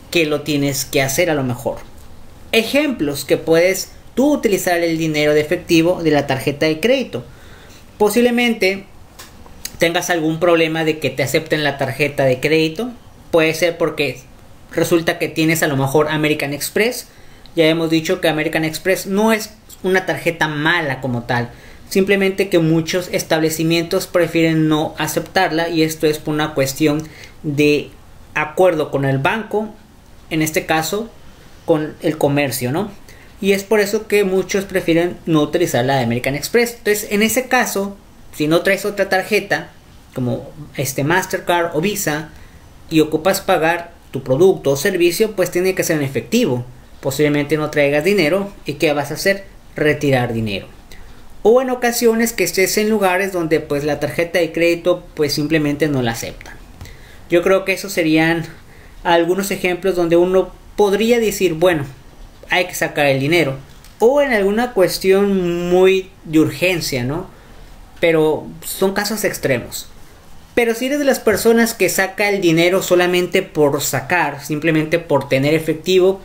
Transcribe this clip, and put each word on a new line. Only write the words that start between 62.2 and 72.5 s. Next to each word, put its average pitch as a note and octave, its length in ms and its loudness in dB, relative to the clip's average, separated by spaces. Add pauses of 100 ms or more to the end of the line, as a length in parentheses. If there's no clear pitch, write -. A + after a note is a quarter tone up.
hay F3+ 160 0
que - 80 -10
sacar D#3 320 0
el C3+ 140 2
dinero. C#3 360 2 (440)
O C4+ 220 6
en C4+ 100 0
alguna G#3+ 400 0
cuestión F#3+ 1000 2
muy F#3+ 400 4 (140)
de D#3 160 2
urgencia, D#3 640 0
¿no? D#3+ 280 -6 (680)
Pero D#3 460 2 (180)
son - 280 -2
casos G#3 320 -4
extremos. - 640 -4 (640)
Pero A#3 200 2
si B3 120 -4
eres C#4+ 120 0
de D4 60 -2
las C4 160 2
personas A3+ 540 4
que F3+ 140 2
saca F#3+ 400 -2
el G3+ 120 0
dinero F3 420 4